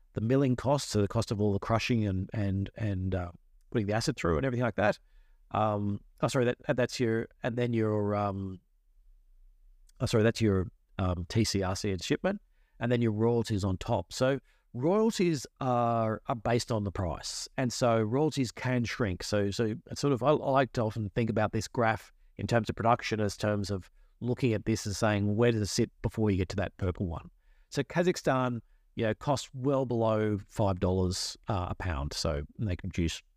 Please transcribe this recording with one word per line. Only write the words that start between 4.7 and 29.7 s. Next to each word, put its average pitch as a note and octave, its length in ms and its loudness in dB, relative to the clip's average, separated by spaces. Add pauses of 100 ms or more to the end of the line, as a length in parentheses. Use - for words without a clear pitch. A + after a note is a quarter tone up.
that. F#3+ 220 2 (540)
Um, G#2 480 0 (200)
oh, D3 80 0
sorry, B2 180 2
that, B2 120 0 (160)
that's B2 240 -2
your, A2+ 300 0 (140)
and A#2+ 140 -4
then A#2+ 160 0
your, G#2+ 420 2
um, G2 460 -4 (1400)
oh, B2 60 0
sorry, A2+ 160 4
that's A2+ 180 4
your, G2 300 2 (280)
um, F2+ 300 -2
T A2+ 160 2
C G2 180 0
R F#2 140 -2
C G#2+ 140 -4
and F#2+ 120 -4
shipment, G3 380 -2 (400)
and A#2+ 100 -2
then A#2+ 120 2
your A2+ 100 2
royalties A2 520 0
on F#2+ 120 0
top. G#2+ 360 -4
So C3 280 0 (320)
royalties F3 720 2 (140)
are, A#2 680 0
are C3+ 60 -2
based A#2+ 380 0
on G#2+ 120 0
the G2 80 -2
price, - 640 -6
and B2+ 160 -2
so A#2 280 2
royalties C3 520 0
can B2 320 -2
shrink. G#2 380 -2
So, G2+ 280 0
so A2 240 -2 (160)
it's - 100 -10
sort C#3+ 120 2
of, A#2 100 0
I, B2+ 60 2
I D3 220 2
like C3+ 220 2
to B2+ 100 0
often G#2+ 320 -2
think A#2 160 0
about G#2+ 220 0
this A2 160 -4
graph A2 440 -2 (260)
in - 80 -4
terms A#2 240 2
of G#2 60 -6
production, A2+ 440 2
as G#2 160 0
terms G#2 340 0
of F#2+ 200 -6 (300)
looking A#2+ 320 0
at G2+ 120 -2
this A2+ 200 0
and G2 120 -4
saying, G#2 400 2
"Where A#2+ 160 4
does A2 100 0
it G2 60 0
sit A2+ 220 0 (120)
before G#2+ 280 0
you G2 60 4
get F#2 140 0
to - 60 -4
that F#2+ 200 -4
purple F#2 300 -2
one?" - 240 -10 (400)
So C#3+ 120 -2
Kazakhstan, C3 800 0 (360)
you A#2 100 0
know, A2 80 0
costs - 400 -2
well C3+ 320 0